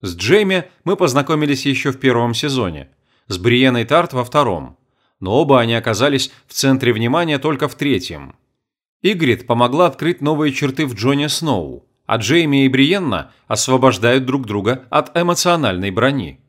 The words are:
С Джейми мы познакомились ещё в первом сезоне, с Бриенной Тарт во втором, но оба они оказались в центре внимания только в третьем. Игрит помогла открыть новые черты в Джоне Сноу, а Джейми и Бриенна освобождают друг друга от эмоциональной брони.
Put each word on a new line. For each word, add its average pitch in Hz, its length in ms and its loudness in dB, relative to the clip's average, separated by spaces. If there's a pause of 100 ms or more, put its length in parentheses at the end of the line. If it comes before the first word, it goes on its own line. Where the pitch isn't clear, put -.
С 90 140 -8
Джейми 185 500 2 (180)
мы 185 120 0
познакомились 143 680 0
ещё 139 260 -2
в 127 60 -6
первом 120 380 0
сезоне, 107 540 -4 (380)
с 92 120 -6
Бриенной 120 460 2
Тарт 160 280 0
во 127 100 -4
втором, 110 540 -2 (420)
но 104 220 0
оба 139 180 4
они 117 140 0
оказались 120 580 0 (140)
в - 80 -20
центре 123 400 2
внимания 139 460 -2
только 151 280 -4
в 139 60 -8
третьем. 87 640 -6 (680)
Игрит 165 460 0
помогла 123 400 2
открыть 165 340 -4
новые 147 320 0
черты 143 320 -2
в 131 80 -6
Джоне 135 340 0
Сноу, 120 600 -4 (180)
а 110 120 0
Джейми 139 480 2
и 135 40 4
Бриенна 135 640 0 (160)
освобождают 123 800 2
друг 131 200 -2
друга 104 460 -2
от 151 260 -2
эмоциональной 165 720 0
брони. 110 600 -2